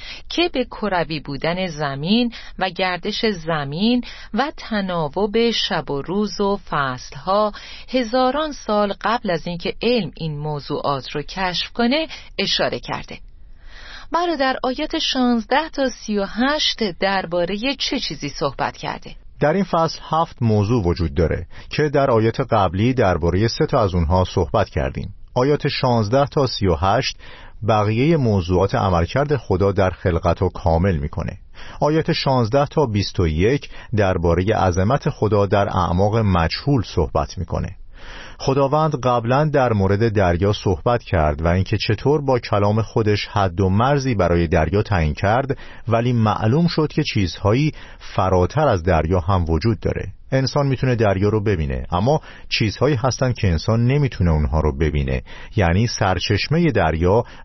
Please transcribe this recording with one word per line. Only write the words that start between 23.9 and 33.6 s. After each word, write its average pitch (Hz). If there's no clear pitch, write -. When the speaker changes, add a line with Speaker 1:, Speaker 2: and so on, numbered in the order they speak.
Speaker 2:
اونها 90
صحبت 95
کردیم. -
آیات 143
شانزده 123
تا 143
سی -
و 87
هشت 95
بقیهٔ 110
موضوعات 98
عملکرد 107
خدا 98
در 92
خلقت 85
رو 92
کامل 85
می‌کنه. -
آیات 156
شانزده 131
تا 151
بیست 104
و 87
یک 95